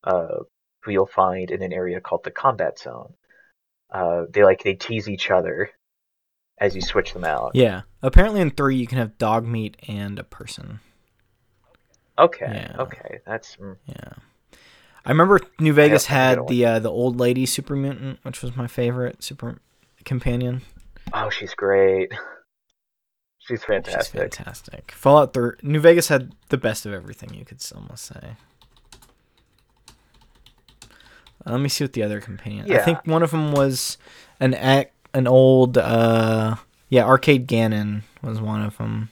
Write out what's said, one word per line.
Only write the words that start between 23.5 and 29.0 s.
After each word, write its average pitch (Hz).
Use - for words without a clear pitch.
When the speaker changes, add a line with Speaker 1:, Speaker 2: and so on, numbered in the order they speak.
Speaker 1:
fantastic. -
Speaker 2:
She's -
fantastic. -
Fallout 139
Three, 120
New 147
Vegas 170
had 131
the 143
best 110
of 104
everything, -
you -
could -
s-, -
almost 52
say. -